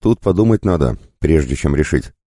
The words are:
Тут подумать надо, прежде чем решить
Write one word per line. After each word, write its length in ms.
Тут 200
подумать 440
надо, 320
прежде 360
чем 220
решить 380